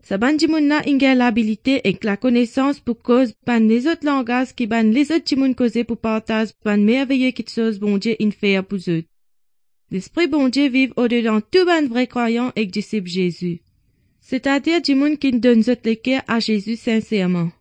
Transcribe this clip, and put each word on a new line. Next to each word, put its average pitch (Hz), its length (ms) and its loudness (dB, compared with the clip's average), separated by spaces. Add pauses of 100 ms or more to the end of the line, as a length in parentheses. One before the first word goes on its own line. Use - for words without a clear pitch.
sa - 160 -6
ban 240 160 2
du 311 140 2
monde 302 220 2
là, 294 180 2
il 277 100 2
gagne 262 220 4
l'habilité 240 640 0
et 190 180 0
la 202 140 -2
connaissance 254 640 0
pour - 240 -6
cause 247 320 2 (100)
ban 240 140 0
les 226 300 2
autres 330 180 -4
langages 254 480 -2
qui 240 120 -4
ban 226 160 0
les 240 280 2
autres 320 140 0
du 285 120 -2
monde 262 200 0
causés 233 280 0
pour 226 140 -6
partage 220 520 -2 (140)
ban 208 140 2
merveilleux 254 540 2
qui 226 200 -10
chose 226 280 -2
bon 202 180 0
Dieu, 226 220 -2
il 214 120 0
fait 196 300 0
pour 196 160 -8 (100)
eux. 165 160 -2 (840)
L'Esprit 277 380 -4
bon 269 200 2
Dieu 277 200 0
vive 254 280 0
au-dedans 226 440 0
tout 359 260 2
ban 330 220 2
vrai 247 180 -2
croyant 240 500 -2
et 220 80 -2
disciple 196 440 -6
Jésus. 175 520 -4 (600)
C'est-à-dire 285 600 0
du 277 140 0
monde 294 240 0
qui 269 140 0
donne 240 280 4
autres 240 240 0
le 220 120 0
cœur 262 320 -2
à 233 100 0
Jésus 214 380 -2
sincèrement. 185 720 0 (100)